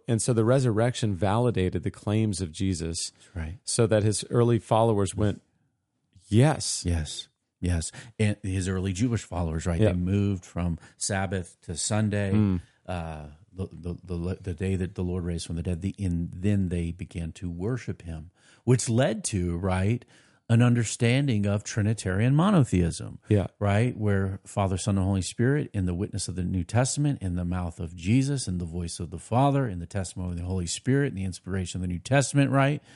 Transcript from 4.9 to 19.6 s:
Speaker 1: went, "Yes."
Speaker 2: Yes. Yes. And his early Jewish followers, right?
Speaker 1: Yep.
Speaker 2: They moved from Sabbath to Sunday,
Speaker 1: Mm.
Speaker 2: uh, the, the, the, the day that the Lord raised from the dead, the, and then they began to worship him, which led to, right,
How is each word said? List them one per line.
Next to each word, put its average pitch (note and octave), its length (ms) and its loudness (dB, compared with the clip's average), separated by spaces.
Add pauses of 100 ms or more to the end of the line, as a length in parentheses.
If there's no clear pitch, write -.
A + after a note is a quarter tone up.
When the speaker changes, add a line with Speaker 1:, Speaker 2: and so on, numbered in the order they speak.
Speaker 1:
went, G#2 260 0 (880)
"Yes." C3 580 2
Speaker 2:
Yes. D#2+ 420 -4 (320)
Yes. F2 320 0 (260)
And G#2+ 240 0
his F#2 260 -2
early F#2+ 240 -2
Jewish A2+ 300 0
followers, E2 440 -4
right? E2+ 140 0
Speaker 1:
Yep. G#2+ 120 4
Speaker 2:
They F2+ 60 0
moved G2 460 2
from F2 340 -4 (200)
Sabbath F#2+ 640 -4
to E2+ 140 -10
Sunday, G2+ 560 0
Speaker 1:
Mm. G2+ 280 2 (260)
Speaker 2:
uh, D#2+ 400 -8 (280)
the, F#2 180 -6
the, E2 220 -10 (100)
the, F2+ 360 -4
the F2+ 140 -6
day F#2+ 220 -2
that F2+ 200 -4
the F#2 80 -4
Lord F2+ 200 -2
raised E2+ 220 -4
from E2+ 100 -6
the E2+ 60 -4
dead, F2 200 -2
the, F#2+ 160 -4
and E2+ 360 -2
then F#2+ 360 0
they F2 200 -2
began E2 420 -8
to F2 180 -8
worship G2+ 520 -6
him, E2 280 -10 (340)
which B2 240 4
led D3+ 360 2
to, F2 340 -2
right, F#2+ 460 0 (440)